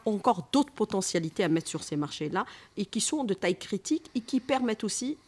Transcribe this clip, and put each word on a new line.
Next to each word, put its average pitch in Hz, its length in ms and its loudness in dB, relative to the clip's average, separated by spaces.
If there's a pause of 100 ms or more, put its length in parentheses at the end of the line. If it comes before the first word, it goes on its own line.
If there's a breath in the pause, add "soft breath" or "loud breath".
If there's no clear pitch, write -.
encore 208 460 2
d'autres 277 220 4
potentialités 185 720 0
à 175 40 4
mettre 160 220 2
sur 156 140 -6
ces - 120 -4
marchés-là 151 500 -2 (320 loud breath)
et 202 80 -2
qui 214 160 -4
sont 302 220 0
de 196 100 0
taille 180 240 0
critique - 560 -4
et 247 60 -2
qui 254 220 0
permettent 247 420 0
aussi 247 320 -2 (120)